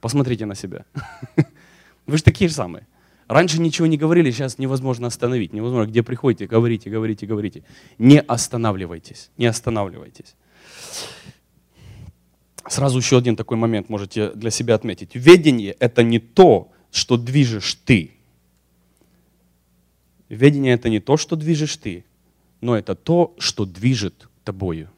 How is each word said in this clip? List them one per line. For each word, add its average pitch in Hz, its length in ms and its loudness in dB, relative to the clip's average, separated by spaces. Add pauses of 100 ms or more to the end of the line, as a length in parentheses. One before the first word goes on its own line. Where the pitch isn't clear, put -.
Посмотрите 120 460 -4
на 101 100 -10
себя. 90 280 -14 (520)
<laughs> - 680 -6
Вы 143 100 -2
же 156 80 -2
такие 175 240 4
же 160 60 -4
самые. 92 320 -10 (420)
Раньше 160 320 2
ничего 165 260 0
не 160 100 2
говорили, 156 360 2
сейчас 123 260 -8
невозможно 131 480 -4
остановить. 120 460 -4
Невозможно, 113 360 -4
где 113 140 0
приходите, 120 440 -4
говорите, 113 440 0
говорите, 110 360 -6
говорите. 104 360 -8 (360)
Не 139 220 8
останавливайтесь, 101 1160 -6
не 120 100 -2
останавливайтесь. 107 880 -6 (2250)
Сразу 131 320 -2
ещё 127 200 4
один 123 180 0
такой 117 200 -8
момент 113 340 -2
можете 104 400 -6
для 110 200 -8
себя 117 240 0
отметить. 104 400 -6
Ведение — 127 680 6
это 120 220 0
не 117 160 2
то, 131 540 4 (180)
что - 260 -2
движешь 120 580 -2 (100)
ты. 92 280 2 (2250)
Ведение — 135 460 4
это 117 140 -2
не 110 120 0
то, 139 160 0
что 160 200 -4
движешь 156 400 -4
ты, 90 280 -14 (560)
но 117 140 -2
это 104 200 -4
то, 170 440 0
что - 280 -4
движет 101 640 -6 (160)
тобою. 90 540 -8